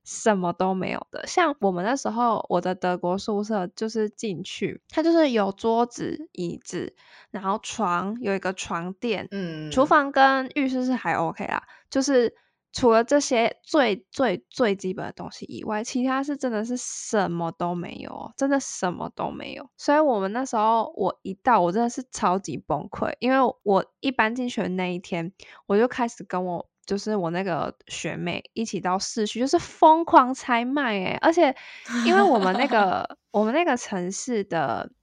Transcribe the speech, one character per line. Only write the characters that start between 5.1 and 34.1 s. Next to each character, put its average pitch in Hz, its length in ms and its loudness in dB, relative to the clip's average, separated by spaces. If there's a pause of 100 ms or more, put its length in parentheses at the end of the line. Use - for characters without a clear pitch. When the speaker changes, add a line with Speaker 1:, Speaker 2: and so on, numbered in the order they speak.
Speaker 1:
是 330 200 6
有 202 220 2
桌 226 340 0
子、 - 460 -8
椅 170 300 -8
子， - 320 -8 (360)
然 202 140 -10
后 196 180 -2
床， 190 580 -2
有 202 140 0
一 190 40 -2
个 185 140 -4
床 180 400 -6
垫， 196 380 -4
Speaker 2:
嗯。 160 400 -6
Speaker 1:
厨 254 160 4
房 294 260 4
跟 269 420 4
浴 269 140 0
室 254 160 -2
是 254 80 0
还 180 220 -2
OK - 320 -2
啦， - 160 -4 (260)
就 269 140 0
是 254 320 2 (380)
除 247 180 4
了 226 140 6
这 285 160 4
些 233 420 0
最， 240 480 2
最， 226 400 0
最 208 240 2
基 185 180 -6
本 - 140 -8
的 - 60 -10
东 - 180 -12
西 - 140 -16
以 - 180 -12
外， 214 220 -4
其 247 200 -4
他 262 200 0
是 285 120 -4
真 262 140 -4
的 220 140 -2
是 247 120 -4
什 202 540 -2
么 170 220 -4
都 175 240 -4
没 - 240 -10
有 - 100 -12
哦， - 260 -14
真 277 140 0
的 277 80 4
什 - 340 -4
么 - 220 -8
都 - 160 -4
没 - 220 -10
有。 - 240 -14
所 - 180 2
以 302 60 6
我 269 180 4
们 190 140 -2
那 247 120 -4
时 262 120 -6
候， 226 400 2
我 - 260 -2
一 190 120 -8
到， 226 260 4
我 175 100 4
真 220 140 2
的 240 40 0
是 254 220 -8
超 190 300 0
级 156 180 -10
崩 - 320 -4
溃， - 300 -4
因 240 100 2
为 262 320 2
我 196 220 2 (160)
一 269 100 -2
搬 226 240 0
进 247 140 -4
去 233 140 -4
的 180 80 -2
那 180 220 -2
一 175 60 -4
天， 175 340 -6 (340)
我 202 120 4
就 233 80 6
开 247 220 -2
始 - 140 -12
跟 185 220 -4
我， 175 240 -6 (180)
就 196 100 -2
是 214 200 -2
我 170 140 0
那 175 120 -2
个 170 320 -2 (140)
学 - 280 -8
妹 170 360 -6
一 226 120 -4
起 208 160 -6
到 185 200 0
市 214 260 -4
区， 214 140 -6
就 262 80 0
是 339 100 4
疯 320 460 6
狂 262 280 6
采 240 320 0
买 262 280 -2
欸。 - 280 -2
而 330 120 4
且 320 240 4 (500)
因 339 80 6
为 392 80 8
我 302 160 6
们 190 180 2
那 247 120 0
个， 190 540 0
Speaker 2:
<laughs> - 100 -20
Speaker 1:
我 214 100 2
们 220 100 0
那 320 120 2
个 277 120 2
城 185 360 -6